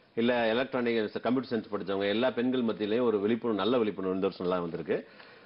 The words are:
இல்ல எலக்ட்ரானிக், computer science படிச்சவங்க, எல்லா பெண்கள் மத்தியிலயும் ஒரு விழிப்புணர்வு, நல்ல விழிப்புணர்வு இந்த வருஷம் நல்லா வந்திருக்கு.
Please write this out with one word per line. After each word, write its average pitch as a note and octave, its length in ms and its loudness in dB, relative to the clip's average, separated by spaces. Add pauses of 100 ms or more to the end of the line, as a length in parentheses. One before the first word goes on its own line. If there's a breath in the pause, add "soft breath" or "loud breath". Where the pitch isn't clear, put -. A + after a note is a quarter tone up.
(140 soft breath)
இல்ல A#2+ 320 2
எலக்ட்ரானிக், A#2 760 0
computer B2 280 0
science A2 240 -4
படிச்சவங்க, G2 340 -2
எல்லா A#2 220 2
பெண்கள் B2 340 0
மத்தியிலயும் G#2+ 420 0
ஒரு G#2+ 140 2
விழிப்புணர்வு, A2 420 0
நல்ல A#2+ 160 2
விழிப்புணர்வு F#2+ 360 0
இந்த F#2+ 120 0
வருஷம் F#2 200 -2
நல்லா F2+ 140 0
வந்திருக்கு. E2+ 480 -4 (380 loud breath)